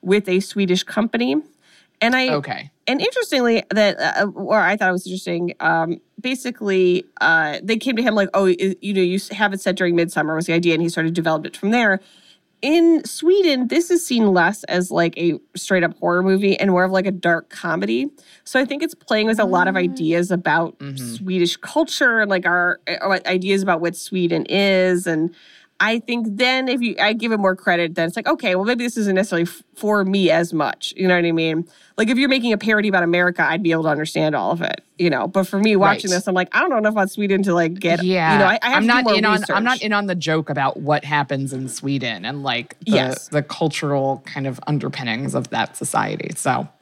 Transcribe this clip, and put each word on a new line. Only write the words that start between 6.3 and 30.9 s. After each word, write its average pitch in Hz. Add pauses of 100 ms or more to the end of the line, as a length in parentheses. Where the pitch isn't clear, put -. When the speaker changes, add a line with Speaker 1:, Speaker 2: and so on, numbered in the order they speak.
Speaker 1:
uh, 156
they 220
came 240
to 233
him 226
like, 196
"Oh, 196
i-, 185
you 202
know, 190
you 180
s-, 196
have 202
it 190
set 185
during 175
Midsummer," 160
was 160
the 170
idea, 170
and 160
he 170
sort 160
of 165
developed 160
it -
from 196
there. 214 (640)
In 330
Sweden, 311
this 339
is 339
seen 226
less 185
as, 180
like, 170
a 170 (160)
straight-up 175
horror 175
movie 190
and 202
more 180
of, 185
like, 190
a 196
dark 170
comedy. 208 (360)
So -
I 269
think 277
it's 320
playing 214
with 220
a 220
lot 185
of 190
Speaker 2:
Mm. 190
Speaker 1:
ideas 175
about 165
Speaker 2:
Mm-hmm. 139
Speaker 1:
Swedish 175
culture 277
and, 208
like, 185
our, 175 (220)
our 196
ideas 190
about 175
what 170
Sweden 170
is. 185
And 165 (440)
I 220
think 233
then 254
if 247
you, 233
I 208
give 226
it 220
more 190
credit, 175
then 165
it's -
like, 226
"Okay, 254
well, 190
maybe 240
this 240
isn't 202
necessarily 185
f-, 170 (120)
for 208
me 190
as 165
much." -